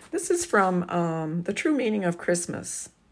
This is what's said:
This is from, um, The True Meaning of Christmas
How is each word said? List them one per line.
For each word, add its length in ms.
This 220
is 140
from, 440
um, 540
The 100
True 220
Meaning 300
of 120
Christmas 720